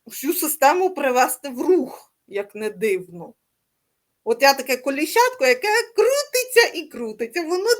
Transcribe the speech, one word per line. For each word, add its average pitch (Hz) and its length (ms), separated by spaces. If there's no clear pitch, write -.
всю 277 280
систему 349 560
привести 262 600
в 247 120
рух, 311 520
як 196 280
не 214 140
дивно. 180 640
От 226 180
я 269 120
таке 262 240
коліщатко, 302 680
яке 254 220
крутиться 494 840
і 302 80
крутиться, 233 560
воно 370 360